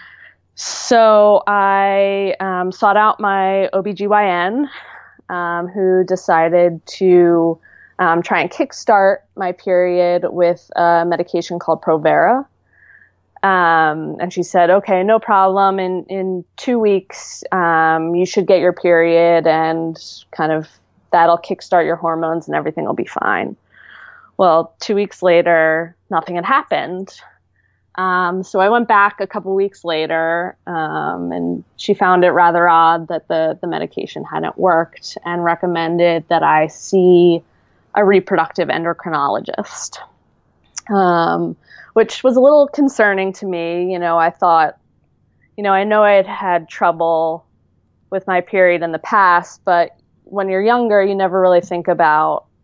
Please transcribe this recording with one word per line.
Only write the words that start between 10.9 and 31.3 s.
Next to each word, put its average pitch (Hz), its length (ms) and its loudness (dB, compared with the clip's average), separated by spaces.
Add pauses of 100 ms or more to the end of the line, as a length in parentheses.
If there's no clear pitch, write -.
medication 175 520 -4
called 160 220 -4
Provera. 160 640 0 (1000)
Um, 165 760 0
and 180 140 -6
she 180 80 -6
said, 175 300 2
"Okay, 190 320 0
no 220 160 2
problem. 196 600 2
In, 185 260 -4
in 185 380 -6 (140)
two 240 220 -2
weeks, - 720 -4
um, 165 640 0
you 180 100 0
should 180 220 -2
get 185 120 4
your 175 140 0
period, 170 720 2
and 165 500 -2 (360)
kind 160 200 -4
of 156 160 -4 (440)
that'll 170 260 4
kickstart 175 480 -2
your 165 100 -4
hormones 165 520 -6
and 147 80 -6
everything 156 300 -6
will - 100 -6
be - 100 -6
fine." - 500 -6 (800)
Well, 165 420 2
two 208 160 -4
weeks 202 260 -6
later, 170 720 2 (140)
nothing 175 280 -6
had 175 80 -6
happened. 185 680 -4 (800)
Um, 185 460 -2
so - 200 -2
I 196 80 4
went 240 180 0
back 202 340 2
a 190 60 -8
couple 190 260 -8
weeks 196 320 -4
later, 165 800 -4
um, 156 640 -6